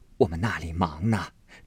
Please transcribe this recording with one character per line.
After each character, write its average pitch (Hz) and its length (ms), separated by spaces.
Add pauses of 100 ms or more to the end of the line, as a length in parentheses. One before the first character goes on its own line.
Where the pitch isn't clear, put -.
(180)
我 73 100
们 80 120
那 107 180
里 80 140
忙 85 380
呢， 92 220 (340)